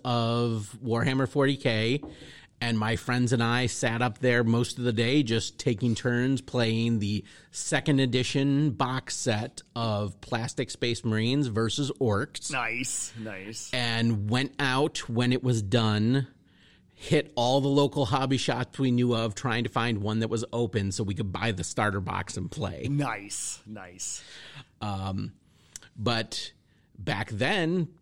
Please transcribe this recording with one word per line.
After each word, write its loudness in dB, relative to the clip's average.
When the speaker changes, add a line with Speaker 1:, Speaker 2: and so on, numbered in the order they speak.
Speaker 1:
of 0
Warhammer 2
forty 2
K, 2
and 2
my 0
friends 0
and 4
I 2
sat -2
up 0
there 4
most 2
of -4
the 2
day 4
just -2
taking 0
turns 2
playing 2
the -2
second 2
edition 2
box -4
set -2
of -2
Plastic -4
Space -4
Marines 2
versus 0
Orcs. 0
Speaker 2:
Nice, -4
nice. -10
Speaker 1:
And 2
went 0
out 0
when 2
it 0
was 2
done, 4
hit 0
all 4
the 2
local 4
hobby 2
shops -2
we 4
knew 4
of, 0
trying -2
to -2
find 0
one 0
that 0
was -2
open 0
so -2
we -2
could -4
buy -2
the -4
starter 0
box -6
and -6
play. -6
Speaker 2:
Nice, -4
nice. -12
Speaker 1:
Um, -4
but -2
back -2
then, 0